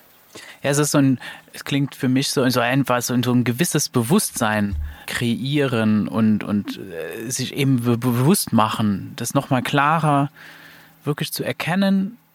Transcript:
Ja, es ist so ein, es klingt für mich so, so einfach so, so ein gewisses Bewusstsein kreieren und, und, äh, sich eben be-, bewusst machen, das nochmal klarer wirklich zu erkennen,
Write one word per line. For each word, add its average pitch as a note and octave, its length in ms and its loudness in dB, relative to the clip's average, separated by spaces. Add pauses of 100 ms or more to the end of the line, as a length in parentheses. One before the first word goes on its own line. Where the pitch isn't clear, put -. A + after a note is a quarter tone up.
(640)
Ja, C3+ 80 0
es C#3+ 80 2
ist D3 140 2
so D3+ 60 4
ein, C3+ 200 4 (340)
es - 120 -16
klingt C#3 300 -2
für - 140 -2
mich B2+ 220 0
so, C3 200 2
so B2 100 2
einfach B2 420 2
so, B2 200 -2
so B2 100 2
ein B2 120 4
gewisses B2+ 440 0
Bewusstsein G#2+ 880 0 (300)
kreieren A#2 1000 0
und, G#2+ 360 2
und, - 340 -4
äh, F2+ 520 -10
sich - 240 -6
eben C3+ 300 2
be-, A#2+ 140 2
bewusst B2+ 540 2
machen, G#2+ 640 0
das - 180 -8
nochmal C3 280 0
klarer D3 680 2 (760)
wirklich D3+ 280 -4
zu C3+ 120 -6
erkennen, G3 720 0 (160)